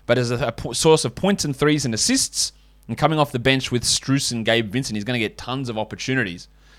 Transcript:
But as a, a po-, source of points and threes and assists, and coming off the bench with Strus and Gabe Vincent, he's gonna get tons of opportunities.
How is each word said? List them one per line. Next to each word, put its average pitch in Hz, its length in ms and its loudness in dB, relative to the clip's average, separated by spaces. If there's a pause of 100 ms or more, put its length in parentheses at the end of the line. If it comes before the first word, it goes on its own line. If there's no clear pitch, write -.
But 123 140 2
as 120 120 0
a, 123 180 -2
a 113 40 -4
po-, 123 220 -8
source 156 320 4
of 113 80 -4
points 190 320 0
and 143 100 -4
threes 147 300 2
and 113 80 -2
assists, - 580 0 (340)
and 117 120 -6
coming 156 200 2
off 147 140 2
the 135 60 -2
bench 131 340 2
with 120 100 0
Strus - 480 0
and 117 140 -4
Gabe 113 260 2
Vincent, 123 240 -4
he's 101 100 -4
gonna 123 140 -2
get 104 200 -4
tons 127 320 -6
of 110 80 -6
opportunities. 107 680 -4 (320)